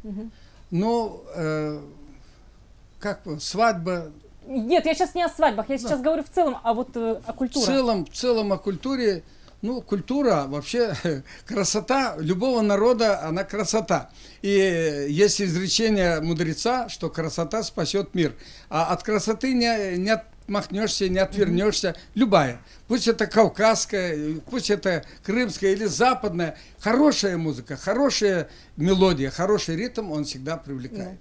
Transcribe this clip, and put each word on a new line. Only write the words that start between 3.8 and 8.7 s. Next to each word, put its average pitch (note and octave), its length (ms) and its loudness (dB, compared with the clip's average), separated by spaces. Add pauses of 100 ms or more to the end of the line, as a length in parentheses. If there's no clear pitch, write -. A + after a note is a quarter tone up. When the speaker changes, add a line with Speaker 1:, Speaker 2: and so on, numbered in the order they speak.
Speaker 1:
Нет, C4 380 2
я D#4+ 80 2
сейчас E4+ 220 -2
не F4 80 0
о E4 60 0
свадьбах, C4+ 400 2
я C#4 80 0
Speaker 2:
Да. G#3+ 40 -6
Speaker 1:
сейчас B3+ 200 -2
говорю D#4 220 0
в - 60 -12
целом, D4+ 340 2
а A#3 120 2
вот, A#3+ 200 -6
э, A3+ 300 -2
о A3+ 80 -8
Speaker 2:
В - 20 -8
Speaker 1:
культуре. B3+ 300 0
Speaker 2:
целом, A#3 400 2
в - 100 -20
целом A3 380 0
о F#3 60 -2
культуре. G#3 640 -2 (400)